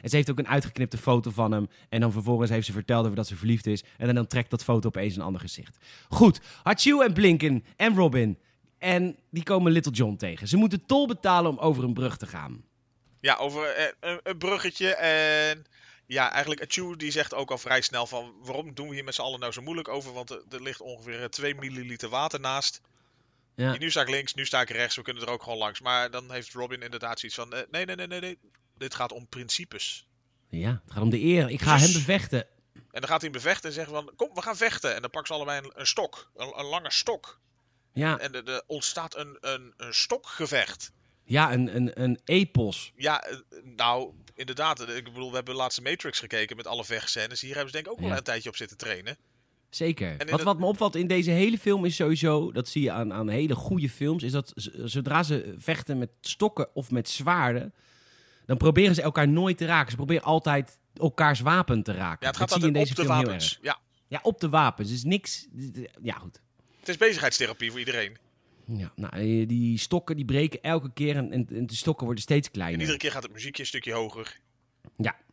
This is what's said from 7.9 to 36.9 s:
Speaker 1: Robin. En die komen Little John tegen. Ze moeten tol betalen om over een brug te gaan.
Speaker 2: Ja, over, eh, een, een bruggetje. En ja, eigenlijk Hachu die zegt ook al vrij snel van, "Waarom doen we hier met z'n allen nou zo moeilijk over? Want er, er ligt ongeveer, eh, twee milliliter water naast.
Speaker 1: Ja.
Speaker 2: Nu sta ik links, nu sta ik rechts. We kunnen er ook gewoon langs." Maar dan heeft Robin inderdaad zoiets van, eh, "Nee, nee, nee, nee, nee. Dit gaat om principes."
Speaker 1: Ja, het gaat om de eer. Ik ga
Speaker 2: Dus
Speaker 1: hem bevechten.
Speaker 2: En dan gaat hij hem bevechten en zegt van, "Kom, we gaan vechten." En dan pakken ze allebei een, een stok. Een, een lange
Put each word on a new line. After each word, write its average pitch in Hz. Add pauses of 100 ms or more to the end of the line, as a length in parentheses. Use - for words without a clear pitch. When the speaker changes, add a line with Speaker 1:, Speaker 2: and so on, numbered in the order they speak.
Speaker 1:
Robin. 127 (400)
En 180 (120)
die 165
komen 180
Little 156
John 107
tegen. 92
Ze 160
moeten 202
tol 277
betalen 175
om 135
over 147
een 120
brug 123
te -
gaan. 71 (560)
Speaker 2:
Ja, 135
over, 143
eh, 147 (140)
een, 170
een 190
bruggetje. 185
En 156 (400)
ja, 127
eigenlijk 147
Hachu 175
die 151
zegt 147
ook 127
al 127
vrij 127
snel 120
van, 120 (100)
"Waarom 135
doen 139
we 143
hier 139
met 131
z'n -
allen 127
nou 123
zo 123
moeilijk 160
over? 131
Want 123
er, 120
er 123
ligt 135
ongeveer, 120
eh, 123
twee 143
milliliter 127
water 139
naast. 135 (760)
Speaker 1:
Ja. 131
Speaker 2:
Nu 160
sta 156
ik 123
links, 135
nu 135
sta 131
ik 120
rechts. 117
We 123
kunnen 120
er 113
ook 120
gewoon 117
langs." 107
Maar 123
dan 123
heeft 123
Robin 123
inderdaad 120
zoiets -
van, 120
eh, 127 (100)
"Nee, 175
nee, 185
nee, 180
nee, 180
nee. 180 (400)
Dit 135
gaat 123
om 120
principes." - (420)
Speaker 1:
Ja, 95
het -
gaat 104
om 113
de 110
eer. 165
Ik 131
ga 151
Speaker 2:
Dus 139
Speaker 1:
hem 175
bevechten. 160 (340)
Speaker 2:
En -
dan -
gaat 160
hij 160
hem 131
bevechten 165
en 143
zegt 156
van, 147
"Kom, 294
we 180
gaan 220
vechten." 180
En 120
dan 123
pakken -
ze 147
allebei 143
een, 135
een 135
stok. -
Een, 131
een 143
lange 151